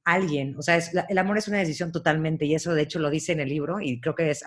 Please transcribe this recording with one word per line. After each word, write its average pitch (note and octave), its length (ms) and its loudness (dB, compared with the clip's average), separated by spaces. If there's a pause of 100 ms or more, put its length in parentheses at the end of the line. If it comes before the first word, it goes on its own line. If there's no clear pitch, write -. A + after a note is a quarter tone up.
alguien. D3+ 520 2
O D3 40 -8
sea, E3+ 160 4
es, E3+ 160 -2
la, F#3 160 0
el F#3+ 80 2
amor G3 200 2
es G#3+ 120 -2
una G3+ 80 0
decisión E3+ 340 -2
totalmente, D#3 540 2
y D3+ 100 2
eso E3+ 180 0
de D3+ 100 4
hecho D3+ 140 -4
lo D3+ 120 0
dice D#3+ 240 0
en D#3+ 80 0
el C3+ 80 -2
libro, C#3+ 320 -4
y B2+ 180 -4
creo D3+ 160 -2
que D#3+ 160 0
es D3 160 -6